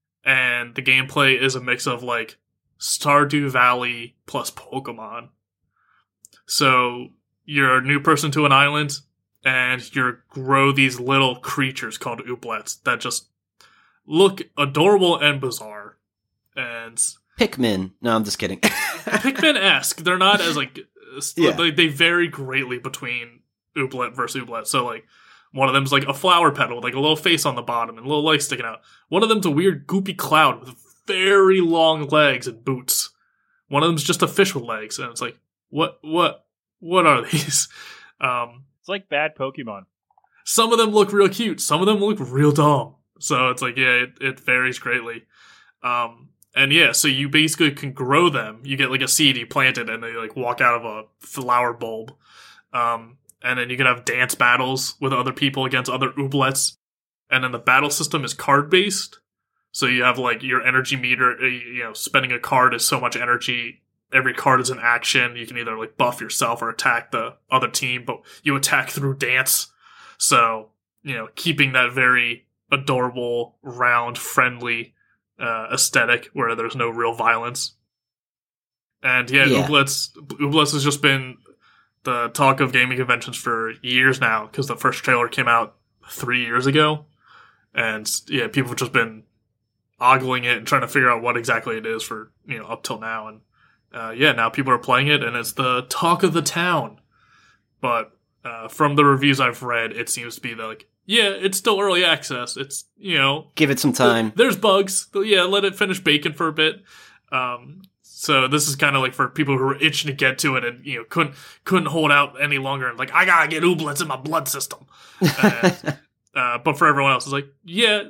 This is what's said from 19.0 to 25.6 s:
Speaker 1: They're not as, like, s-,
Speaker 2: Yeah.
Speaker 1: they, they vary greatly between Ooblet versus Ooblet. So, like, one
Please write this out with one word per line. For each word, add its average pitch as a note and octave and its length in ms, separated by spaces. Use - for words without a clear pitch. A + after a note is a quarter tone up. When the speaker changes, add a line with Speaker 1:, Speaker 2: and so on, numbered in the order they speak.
Speaker 1:
They're F3+ 160
not G3 220
as, E3 160
like, C3 220
s-, - 200
Speaker 2:
Yeah. D#3+ 160
Speaker 1:
they, E3 180
they D#3+ 180
vary E3+ 400
greatly C3 500
between A#2+ 600
Ooblet B2+ 380
versus B2+ 280
Ooblet. A2+ 240
So, B2+ 180
like, A#2 220
one C3+ 160